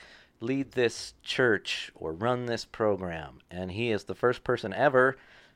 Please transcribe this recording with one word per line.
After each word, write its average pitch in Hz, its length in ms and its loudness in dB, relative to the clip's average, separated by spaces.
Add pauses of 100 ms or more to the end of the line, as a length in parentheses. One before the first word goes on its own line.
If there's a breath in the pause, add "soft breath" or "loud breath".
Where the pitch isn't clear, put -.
(400 soft breath)
Lead 131 320 -4
this - 500 -2
church - 720 0
or 80 180 -8
run 123 340 -2
this 117 200 -4
program. 90 720 -2 (120)
And 90 220 -8
he 113 180 -2
is 104 140 -2
the 95 100 -8
first 123 300 0
person 110 300 -2
ever 131 420 4 (400 soft breath)